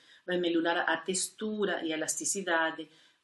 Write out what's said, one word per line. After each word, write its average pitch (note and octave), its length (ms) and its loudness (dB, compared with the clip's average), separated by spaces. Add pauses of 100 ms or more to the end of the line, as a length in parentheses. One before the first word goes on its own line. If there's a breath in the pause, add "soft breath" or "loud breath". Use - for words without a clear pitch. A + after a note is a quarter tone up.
(260 soft breath)
vai F3+ 120 0
melhorar E3+ 440 2
a D#3+ 160 2
textura F#3+ 880 -2
e D#3+ 80 -2
a D#3 40 -2
elasticidade, D#3+ 920 0 (340 soft breath)